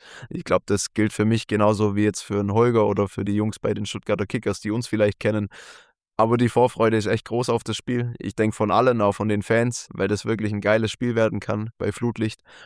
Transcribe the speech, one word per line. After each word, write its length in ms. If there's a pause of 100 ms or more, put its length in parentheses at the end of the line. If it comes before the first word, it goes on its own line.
(280)
Ich 160
glaub, 220
das 260
gilt 200
für 120
mich 240
genauso 480
wie 80
jetzt 160
für 180
einen 140
Holger 340
oder 220
für 160
die 100
Jungs 240
bei 160
den 100
Stuttgarter 420
Kickers, 340
die 100
uns 160
vielleicht 320
kennen. 300 (680)
Aber 200
die 120
Vorfreude 500
ist 80
echt 180
groß 240
auf 160
das 120
Spiel. 440
Ich 160
denk 180
von 160
allen, 300
auch 140
von 140
den 140
Fans, 500
weil 140
das 180
wirklich 280
ein 80
geiles 320
Spiel 240
werden 240
kann 360
bei 140
Flutlicht. 520 (220)